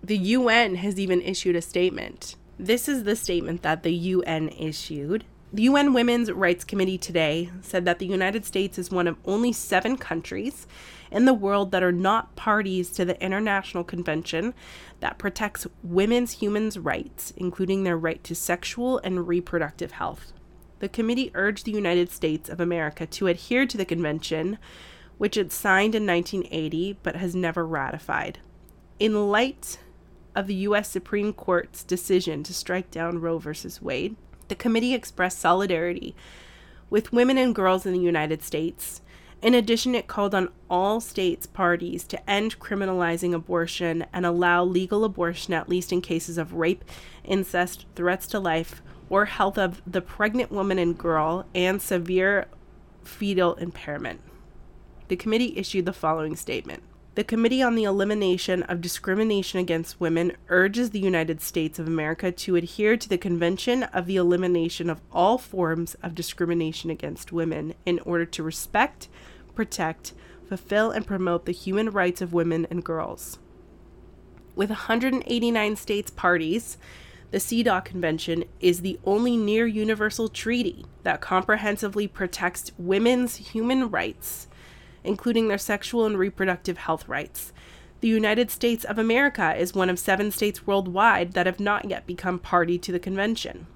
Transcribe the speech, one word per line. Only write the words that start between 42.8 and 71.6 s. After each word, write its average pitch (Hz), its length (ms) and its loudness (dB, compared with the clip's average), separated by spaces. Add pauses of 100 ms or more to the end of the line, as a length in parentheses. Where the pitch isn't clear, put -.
abortion 170 800 -2
and 180 120 -2
allow 175 380 4
legal 190 400 2
abortion, 180 500 -2
at 160 160 -2
least 180 220 0
in 180 100 2
cases 165 360 -4
of 170 160 -4
rape, 165 300 0 (400)
incest, 180 640 -2 (100)
threats 180 320 0
to 214 120 -2
life, 165 420 -2 (280)
or 208 160 4
health 196 320 0
of 185 280 0
the 180 160 -2
pregnant 214 500 0
woman 196 280 0
and 170 180 2
girl, 160 560 0
and 185 280 2
severe 185 640 2 (580)
fetal 185 520 2
impairment. 143 680 -8 (840)
The 190 80 -2
committee 220 420 0
issued 190 280 -2
the 185 80 -2
following 156 420 -2
statement. - 480 -8 (320)
"The 208 80 0
Committee 233 400 4
on 240 100 4
the 226 100 2
Elimination 196 800 2
of 175 160 -4
Discrimination 190 800 0
Against 170 400 -2
Women 165 340 2 (160)
urges 202 420 4
the 208 80 -4
United 165 420 0
States 160 380 -4
of 160 80 -4
America 160 440 0
to 180 240 -2
adhere 208 400 2
to - 140 -6
the 185 80 2
Convention 185 640 0
of 175 220 -2
the 190 120 0
Elimination 175 720 2
of 160 140 -4 (100)
All 214 280 4
Forms 170 640 -2
of 165 100 -6
Discrimination 165 800 -2
Against - 400 -8
Women 160 420 -2 (140)
in 175 140 2
order 170 240 0
to 165 180 -8
respect, - 640 -2 (460)
protect, - 580 -4 (340)
fulfill, 208 440 0
and 220 160 -4
promote 180 400 -2
the 180 60 -2
human 208 360 -2